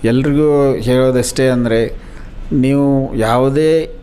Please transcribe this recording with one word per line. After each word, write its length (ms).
ಎಲ್ರಿಗೂ 720
ಹೇಳೋದಷ್ಟೇ 720
ಅಂದರೆ, 520
ನೀವು 640
ಯಾವುದೇ 880